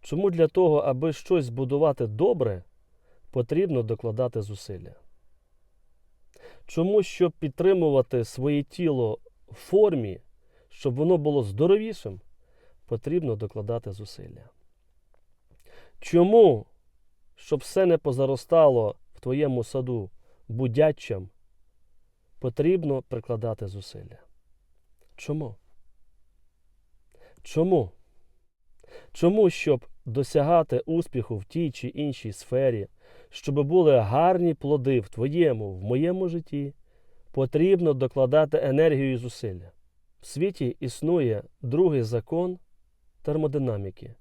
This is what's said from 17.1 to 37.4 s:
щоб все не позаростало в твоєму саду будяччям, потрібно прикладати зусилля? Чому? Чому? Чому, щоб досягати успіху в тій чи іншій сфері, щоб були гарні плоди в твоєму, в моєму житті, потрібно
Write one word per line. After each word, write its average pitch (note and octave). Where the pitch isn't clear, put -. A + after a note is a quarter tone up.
щоб -
все -
не E3+
позаростало C3+
в -
твоєму C3
саду B2
будяччям, A#2+
потрібно D3
прикладати A2+
зусилля? F#2+
Чому? D3
Чому? D#3+
Чому, F#3+
щоб C#3+
досягати C#3+
успіху C#3
в G2
тій E3
чи -
іншій C#3
сфері, B2
щоб D3
були D3+
гарні E3
плоди C#3
в G2
твоєму, B2
в F#2
моєму E3
житті, C#3+
потрібно D#3+